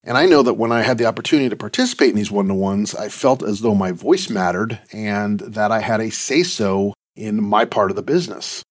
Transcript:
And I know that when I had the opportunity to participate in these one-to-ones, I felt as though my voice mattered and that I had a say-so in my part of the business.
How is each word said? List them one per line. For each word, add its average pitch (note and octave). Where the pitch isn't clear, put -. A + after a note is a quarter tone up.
And B2
I E3
know D3+
that A#2+
when A2+
I A#2
had A#2
the A#2
opportunity C3
to G#2+
participate B3
in -
these -
one-to-ones, G2
I -
felt -
as G#2
though A2
my F#2
voice A2+
mattered G2
and G#2
that G#2+
I A2
had A2
a A2
say-so G2+
in G#2+
my G#2
part G#2+
of F#2+
the G2+
business. C3+